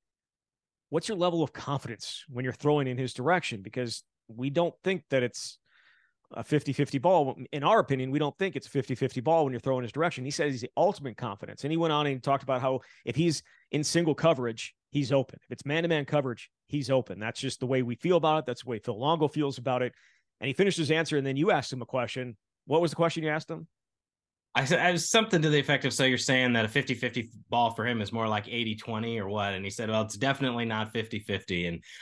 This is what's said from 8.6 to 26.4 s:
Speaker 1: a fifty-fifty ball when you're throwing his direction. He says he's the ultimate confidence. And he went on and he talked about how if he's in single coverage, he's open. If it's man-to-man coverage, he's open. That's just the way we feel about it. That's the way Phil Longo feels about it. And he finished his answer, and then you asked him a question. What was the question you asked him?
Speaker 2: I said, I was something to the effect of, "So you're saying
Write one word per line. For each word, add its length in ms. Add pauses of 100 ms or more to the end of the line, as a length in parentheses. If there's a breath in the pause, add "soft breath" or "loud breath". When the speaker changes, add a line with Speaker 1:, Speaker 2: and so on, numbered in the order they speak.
Speaker 1:
a 40
fifty-fifty 500
ball 240
when 80
you're 80
throwing 240
his 80
direction. 320
He 60
says 220
he's 100
the 140
ultimate 400
confidence. 480
And 60
he 80
went 140
on 140
and 100
he 40
talked 220
about 180
how 200 (260 loud breath)
if 100
he's 260 (280 soft breath)
in 140
single 300
coverage, 600 (160)
he's 220
open. 320
If 80
it's 120
man-to-man 400
coverage, 460 (160)
he's 240
open. 300
That's 200
just 200
the 60
way 160
we 120
feel 220
about 240
it. 60
That's 180
the 60
way 100
Phil 180
Longo 300
feels 280
about 260
it. 120 (460 soft breath)
And 80
he 40
finished 260
his 120
answer, 260
and 100
then 100
you 160
asked 200
him 80
a 60
question. 500 (300)
What 160
was 80
the 60
question 260
you 80
asked 200
him? 180 (840)
Speaker 2:
I 120
said, 140
I 120
was 160
something 320
to 80
the 100
effect 280
of, 80
"So 100
you're 140
saying 340